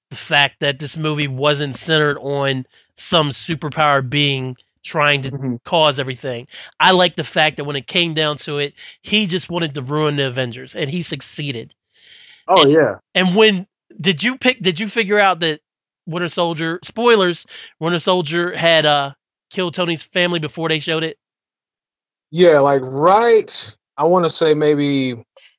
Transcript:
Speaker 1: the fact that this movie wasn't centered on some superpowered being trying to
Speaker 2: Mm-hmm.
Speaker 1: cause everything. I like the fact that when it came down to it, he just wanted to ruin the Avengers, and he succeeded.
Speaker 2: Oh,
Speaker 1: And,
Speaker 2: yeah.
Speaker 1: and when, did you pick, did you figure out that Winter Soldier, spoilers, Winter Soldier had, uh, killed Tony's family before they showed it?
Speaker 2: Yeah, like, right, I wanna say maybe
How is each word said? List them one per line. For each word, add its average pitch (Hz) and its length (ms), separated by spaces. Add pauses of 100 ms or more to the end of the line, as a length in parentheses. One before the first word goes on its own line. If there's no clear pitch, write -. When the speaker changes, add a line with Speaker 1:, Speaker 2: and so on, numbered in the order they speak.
Speaker 1:
the 127 60
fact 143 440
that 143 200
this 147 180
movie 151 300
wasn't 139 480
centered 151 440
on 135 460 (300)
some 156 340
superpowered 143 800
being 131 460 (280)
trying 147 400
to 131 80
Speaker 2:
Mm-hmm. 127 320
Speaker 1:
cause 156 360
everything. 127 480 (320)
I 175 120
like 180 240
the 156 80
fact 156 340
that 147 60
when 143 140
it 131 100
came 170 260
down 151 260
to 147 200
it, 143 140 (280)
he 214 260
just 170 220
wanted 165 260
to 143 60
ruin 147 360
the 135 100
Avengers, 127 480
and 156 140
he 175 120
succeeded. 143 720 (760)
Speaker 2:
Oh, 180 160
Speaker 1:
And, 139 80
Speaker 2:
yeah. 135 240 (200)
Speaker 1:
and 185 200
when, 214 300 (360)
did 151 200
you 254 160
pick, 254 220
did 180 200
you 214 100
figure 208 280
out 190 220
that 156 220 (440)
Winter 175 220
Soldier, 165 560
spoilers, 214 600 (340)
Winter 170 200
Soldier 175 580
had, 160 280
uh, 143 280 (360)
killed 180 240
Tony's 170 300
family 175 360
before 160 280
they 156 120
showed 160 240
it? 160 140 (1120)
Speaker 2:
Yeah, 165 280
like, 139 240
right, 190 920 (200)
I 143 80
wanna 170 260
say 156 240
maybe 143 720 (360)